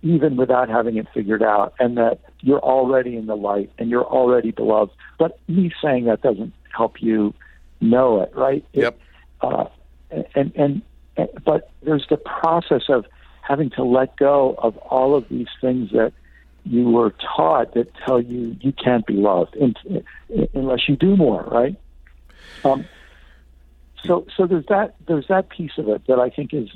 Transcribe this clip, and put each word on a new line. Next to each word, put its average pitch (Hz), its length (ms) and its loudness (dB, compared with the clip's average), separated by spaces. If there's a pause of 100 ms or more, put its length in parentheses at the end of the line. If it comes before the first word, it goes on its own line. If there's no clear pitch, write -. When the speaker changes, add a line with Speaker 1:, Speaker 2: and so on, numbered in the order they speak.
Speaker 1:
even 156 360 2
without 123 320 2
having 113 280 0
it 110 160 -6
figured 110 300 -2
out, 104 360 2
and 120 180 0
that 117 220 0 (220)
you're 139 180 2
already 131 580 0
in 110 80 -8
the 110 100 -6
light 101 420 -4
and 117 120 -4
you're 123 160 0
already 123 460 2
beloved. 110 400 0 (260)
But 160 200 0 (120)
me 175 220 2 (100)
saying 127 240 0
that 110 160 0
doesn't 113 320 -2 (220)
help - 260 -2
you 110 320 0 (480)
know 117 400 4
it, - 140 -6
right? 135 280 0 (100)
It, 139 80 0
Speaker 2:
Yep. 120 180 -2 (420)
Speaker 1:
uh, - 240 -2 (720)
and, 139 200 0
and, 143 260 0 (340)
and, - 140 -4 (160)
but - 240 -2 (140)
there's 151 260 -2
the 151 80 0
process 165 720 -2
of 127 160 0 (360)
having 139 300 -2
to 131 120 -4
let 131 340 2
go 139 400 2
of 113 200 -2
all 131 380 2
of 127 140 -2
these 120 180 -6 (140)
things 127 300 -2
that 113 200 2 (540)
you 120 240 2
were 117 240 4 (220)
taught 156 400 0
that 120 180 -2 (120)
tell 131 160 2
you 120 400 -6
you 139 120 -2
can't 120 320 0
be 104 100 -4
loved 98 400 0
in, 127 180 2 (800)
unless 131 360 -2
you 147 60 2
do 190 200 4
more, 123 280 2
right? 127 320 0 (920)
Um, 135 200 2 (1200)
so, 175 200 0 (100)
so 185 120 2
there's 175 200 0
that, 202 280 0 (120)
there's 156 200 -2
that 190 220 0
piece - 280 -10
of 117 100 -4
it 107 200 -2
that 127 120 2
I 123 100 2
think - 240 -8
is 123 220 -6